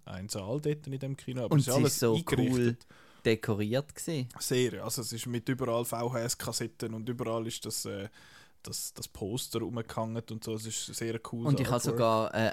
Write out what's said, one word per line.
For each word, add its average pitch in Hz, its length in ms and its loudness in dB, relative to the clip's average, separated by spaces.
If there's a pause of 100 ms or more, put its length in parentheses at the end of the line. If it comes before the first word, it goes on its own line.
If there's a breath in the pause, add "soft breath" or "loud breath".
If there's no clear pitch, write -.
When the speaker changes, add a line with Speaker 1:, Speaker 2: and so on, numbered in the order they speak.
Speaker 1:
ein 95 240 -10
Saal 107 320 -4
dort 147 280 -2
in 135 100 -6
dem 135 180 -6
Kino, 127 280 -6
aber - 100 2
Speaker 2:
Und 143 60 8
Speaker 1:
es 123 80 2
ist 123 40 2
Speaker 2:
es 131 60 4
Speaker 1:
alles 127 160 6
Speaker 2:
ist - 60 -2
so 117 160 6
Speaker 1:
eingerichtet. 131 420 4
Speaker 2:
cool 120 180 4 (480 loud breath)
dekoriert 110 680 2
gsi. 139 340 -4 (100)
Speaker 1:
Sehr, 123 360 2
ja. 98 100 -8
Also 117 180 -4
es 110 100 -6
ist 113 140 -6
mit 120 220 -4
überall 120 360 0
V-H-S-Kassetten 117 1120 -2
und 110 140 -6
überall 113 380 -2
ist - 200 -8
das, - 180 -6
äh, 101 240 -6 (540 loud breath)
das, - 320 -8
das - 140 -10
Poster 113 520 -4
rumgehangen 113 680 -4
und 110 140 -8
so. 110 100 -4
Es 110 120 -6
ist - 280 -6
sehr 117 260 -4 (120)
cool, 120 140 -2
Speaker 2:
Und 143 120 6
Speaker 1:
so 135 40 2
Speaker 2:
ich 123 60 2
habe 123 80 4
Speaker 1:
Artwork. 117 200 2
Speaker 2:
sogar, 113 380 4
äh, 107 180 4